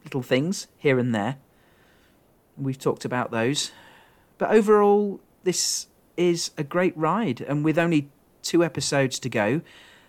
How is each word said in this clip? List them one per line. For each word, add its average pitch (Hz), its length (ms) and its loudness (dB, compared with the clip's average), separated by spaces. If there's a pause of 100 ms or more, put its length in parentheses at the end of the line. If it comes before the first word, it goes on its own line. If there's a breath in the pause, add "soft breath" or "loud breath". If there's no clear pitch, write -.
little 135 180 -6
things 147 440 -2 (100)
here 135 220 2
and 120 160 0
there. 113 220 -2 (1200 soft breath)
We've 135 220 -6
talked - 260 -2
about 123 260 -4
those. 117 400 -2 (640 loud breath)
But - 140 -2
overall, 208 720 4 (240)
this - 440 -2 (280)
is 170 400 0
a 156 80 -4
great 175 320 0
ride, 156 440 -2
and 147 240 -4
with 156 140 2
only 165 320 0 (320)
two 170 220 2
episodes 139 560 -2
to 131 80 -6
go, 113 320 0 (480 loud breath)